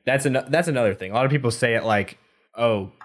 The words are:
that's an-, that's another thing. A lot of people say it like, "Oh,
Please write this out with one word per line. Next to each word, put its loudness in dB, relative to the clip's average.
that's 0
an-, 0
that's 0
another 2
thing. -12
A -4
lot 2
of 2
people 0
say 0
it 0
like, 0
"Oh, 0